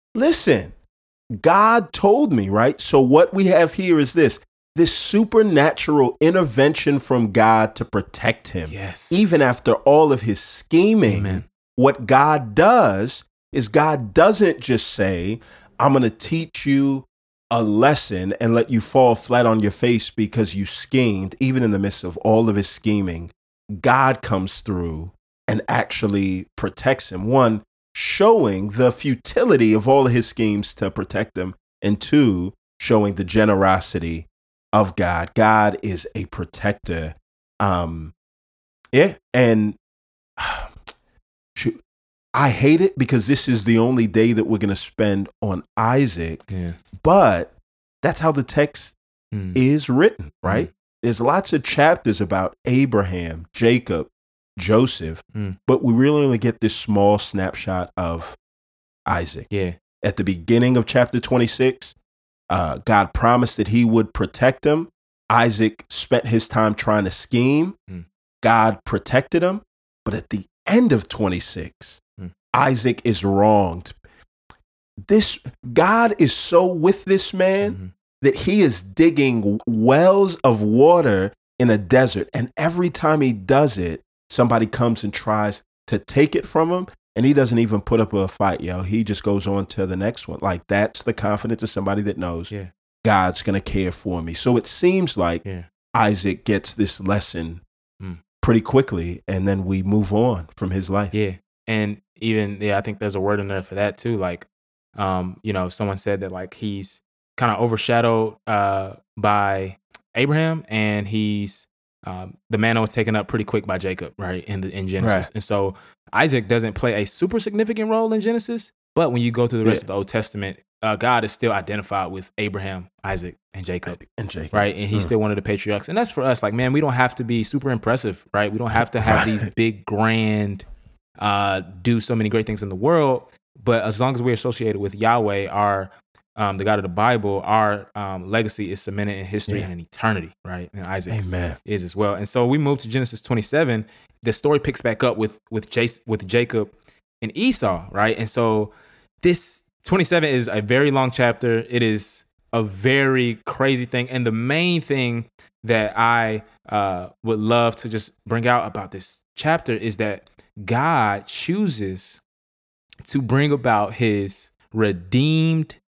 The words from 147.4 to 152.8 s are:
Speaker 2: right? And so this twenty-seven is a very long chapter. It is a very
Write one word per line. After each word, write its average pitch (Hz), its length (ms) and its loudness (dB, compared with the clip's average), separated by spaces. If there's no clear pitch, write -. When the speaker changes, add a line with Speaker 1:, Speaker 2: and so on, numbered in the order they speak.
Speaker 2:
right? 104 260 0
And 110 140 -4
so 110 420 0
this - 420 -2
twenty-seven 175 460 0
is 123 200 0
a 107 120 -2
very 127 280 2
long 135 200 0
chapter. 120 480 0
It 120 140 0
is 107 420 -4
a 117 80 0
very 123 800 0